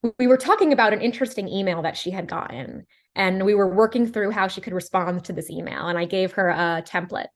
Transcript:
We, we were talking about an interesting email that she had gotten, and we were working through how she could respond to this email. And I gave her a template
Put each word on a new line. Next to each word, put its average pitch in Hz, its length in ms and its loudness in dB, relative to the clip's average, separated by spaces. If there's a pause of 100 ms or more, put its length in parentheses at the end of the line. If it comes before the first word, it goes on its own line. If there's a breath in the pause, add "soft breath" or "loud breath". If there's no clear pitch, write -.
We, 233 80 0 (100)
we 247 60 4
were 254 100 8
talking 349 360 4
about 220 200 6
an 214 100 -2
interesting 233 460 -2
email 185 340 -2
that - 140 -4
she 180 160 -6
had 180 160 -8
gotten, - 580 -10 (300)
and 190 280 0
we 208 100 4
were 196 200 2
working 220 320 4
through 214 240 -2
how 202 160 0
she 190 140 -8
could - 120 -10
respond 180 520 -2
to - 80 -10
this 165 180 -8
email. 165 380 -8
And 170 100 -2
I 170 60 -2
gave 185 280 -2
her 185 180 2
a 165 360 -2
template 175 500 -6